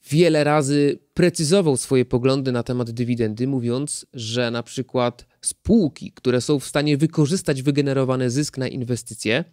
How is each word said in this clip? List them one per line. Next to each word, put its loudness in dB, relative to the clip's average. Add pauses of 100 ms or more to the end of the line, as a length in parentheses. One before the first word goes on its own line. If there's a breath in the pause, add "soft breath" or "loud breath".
wiele 4
razy 2 (140)
precyzował 2
swoje 0
poglądy 0
na -2
temat -4
dywidendy, -2
mówiąc, -4
że -4
na -4
przykład -4 (160)
spółki, 0
które 0
są 0
w -10
stanie 0
wykorzystać 0
wygenerowany 0
zysk -4
na -4
inwestycje -4